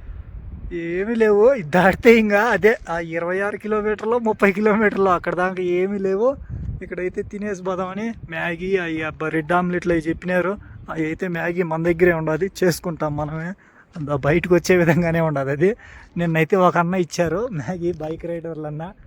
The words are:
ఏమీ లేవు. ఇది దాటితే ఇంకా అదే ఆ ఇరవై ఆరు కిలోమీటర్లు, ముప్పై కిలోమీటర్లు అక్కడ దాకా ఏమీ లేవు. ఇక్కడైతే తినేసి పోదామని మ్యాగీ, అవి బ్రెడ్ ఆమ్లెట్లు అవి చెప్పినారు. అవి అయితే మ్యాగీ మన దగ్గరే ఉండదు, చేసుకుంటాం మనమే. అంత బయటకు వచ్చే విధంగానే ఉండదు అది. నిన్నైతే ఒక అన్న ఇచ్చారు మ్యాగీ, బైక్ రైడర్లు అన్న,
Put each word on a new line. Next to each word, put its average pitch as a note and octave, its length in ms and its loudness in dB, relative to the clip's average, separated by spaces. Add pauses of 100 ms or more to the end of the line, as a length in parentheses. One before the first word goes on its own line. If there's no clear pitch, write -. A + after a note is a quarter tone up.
(720)
ఏమీ F3 420 -4
లేవు. G#3+ 380 6
ఇది F#3 160 -2
దాటితే F#3 480 6
ఇంకా G#3 260 4
అదే A3 360 4 (120)
ఆ E3 80 -2
ఇరవై E3+ 420 -4
ఆరు G#3 160 -4
కిలోమీటర్లు, G#3+ 600 -2
ముప్పై G#3+ 340 2
కిలోమీటర్లు G3+ 580 2
అక్కడ E3+ 240 0
దాకా F#3 280 -2
ఏమీ F3+ 360 0
లేవు. G3 380 0 (460)
ఇక్కడైతే F#3 400 -8
తినేసి G3+ 400 -8
పోదామని F#3+ 500 -6 (180)
మ్యాగీ, E3+ 460 -4
అవి D#3+ 320 -2
బ్రెడ్ D#3 440 -2
ఆమ్లెట్లు F3 400 0
అవి D#3+ 160 0
చెప్పినారు. F3+ 500 -2 (320)
అవి D#3+ 140 -4
అయితే E3 240 -4
మ్యాగీ F3 340 -2
మన D#3+ 200 -2
దగ్గరే F3 300 4
ఉండదు, D#3+ 360 0 (160)
చేసుకుంటాం D#3 520 -2
మనమే. D#3 360 -6 (440)
అంత C#3+ 140 -6
బయటకు D3+ 440 2
వచ్చే F3 220 4
విధంగానే E3 440 4
ఉండదు C#3 300 -2
అది. E3+ 260 0 (400)
నిన్నైతే E3 400 0
ఒక F3+ 200 4
అన్న E3+ 180 0
ఇచ్చారు F3 580 -2
మ్యాగీ, E3+ 400 -4
బైక్ D#3+ 320 -8
రైడర్లు D#3+ 420 -8
అన్న, D#3 260 -10 (140)